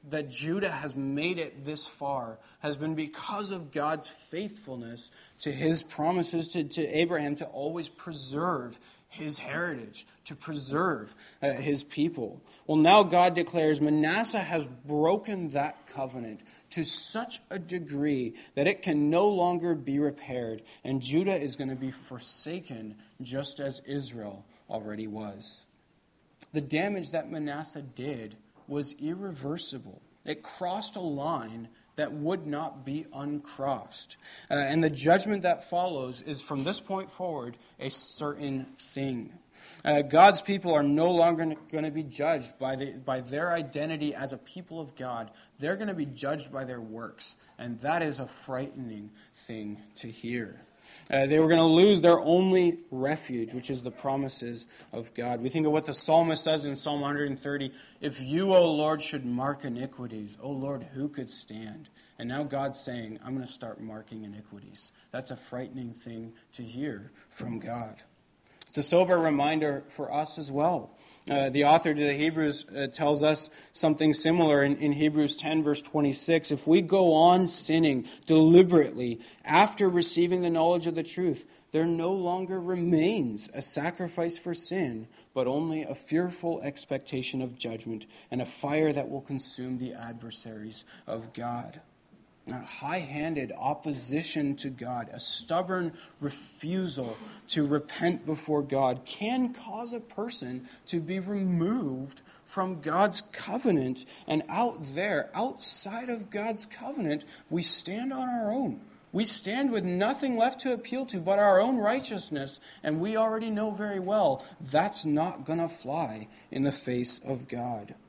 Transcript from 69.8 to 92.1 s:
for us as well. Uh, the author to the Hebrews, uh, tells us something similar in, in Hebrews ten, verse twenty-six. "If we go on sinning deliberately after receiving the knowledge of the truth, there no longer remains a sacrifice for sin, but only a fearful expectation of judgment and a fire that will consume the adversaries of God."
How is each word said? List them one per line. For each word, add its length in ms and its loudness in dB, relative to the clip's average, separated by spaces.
for 240 -8
us 260 -2
as 140 -8
well. 460 0
Uh, 200 2
the 140 4
author 300 8
to 100 2
the 100 4
Hebrews, 520 0
uh, 220 -4
tells 360 2
us 260 4
something 400 4
similar 500 6
in, 140 4
in 140 2
Hebrews 460 2
ten, 260 0
verse 180 2
twenty-six. 720 2
"If 160 -2
we 140 8
go 320 6
on 340 8
sinning 580 2
deliberately 960 8
after 460 6
receiving 520 4
the 80 2
knowledge 380 4
of 80 -2
the 80 -2
truth, 420 -2
there 140 2
no 260 0
longer 480 -2
remains 920 0
a 80 -8
sacrifice 760 -4
for 160 -8
sin, 540 -4
but 140 0
only 360 -2
a 120 -8
fearful 640 -2
expectation 800 -6
of 160 -8
judgment 480 -8
and 120 -4
a 40 -2
fire 480 0
that 160 -4
will 120 -8
consume 580 -8
the 140 -8
adversaries 920 -12
of 260 -8
God." 480 -8